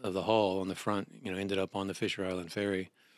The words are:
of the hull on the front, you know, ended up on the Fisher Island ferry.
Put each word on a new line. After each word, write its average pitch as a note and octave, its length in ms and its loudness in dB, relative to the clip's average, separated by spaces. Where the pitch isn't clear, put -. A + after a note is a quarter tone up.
of G2 100 -2
the F#2 100 0
hull G2 380 4
on F#2 60 -2
the F#2+ 80 -2
front, G2+ 340 -2
you G2 80 -4
know, F#2 60 -2
ended G2 220 0
up F#2+ 160 -2
on G2 120 0
the F#2+ 60 -4
Fisher G2 320 -2
Island F2+ 260 -4
ferry. G2 380 -2